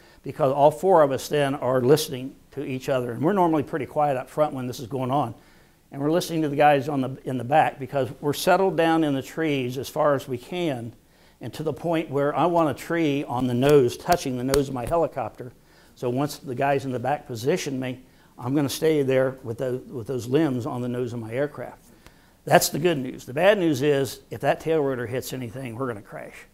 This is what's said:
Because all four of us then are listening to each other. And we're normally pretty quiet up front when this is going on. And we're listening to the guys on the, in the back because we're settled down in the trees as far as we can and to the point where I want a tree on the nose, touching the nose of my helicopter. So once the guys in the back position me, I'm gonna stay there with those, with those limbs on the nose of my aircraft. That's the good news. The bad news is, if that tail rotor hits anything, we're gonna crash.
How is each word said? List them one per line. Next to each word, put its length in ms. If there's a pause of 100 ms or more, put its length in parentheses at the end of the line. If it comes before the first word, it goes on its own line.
(220)
Because 300
all 180
four 320
of 80
us 180
then 280
are 240
listening 560 (160)
to 120
each 240
other. 240
And 120
we're 80
normally 320
pretty 220
quiet 300
up 140
front 240
when 140
this 100
is 80
going 240
on. 240 (560)
And 100
we're 120
listening 300
to 60
the 60
guys 340
on 120
the, 240
in 140
the 60
back 360
because 280 (120)
we're 140
settled 420
down 260
in 120
the 80
trees 560
as 100
far 260
as 140
we 100
can 540 (480)
and 140
to 100
the 80
point 360
where 280
I 100
want 240
a 40
tree 500
on 240
the 60
nose, 420
touching 400
the 80
nose 240
of 60
my 120
helicopter. 640 (460)
So 120
once 300
the 160
guys 300
in 80
the 80
back 260
position 540
me, 200 (380)
I'm 160
gonna 140
stay 340
there 400
with 160
those, 300
with 180
those 220
limbs 380
on 160
the 60
nose 240
of 60
my 140
aircraft. 500 (600)
That's 240
the 100
good 200
news. 260
The 100
bad 240
news 240
is, 380 (100)
if 100
that 200
tail 220
rotor 240
hits 260
anything, 440
we're 120
gonna 120
crash. 340 (200)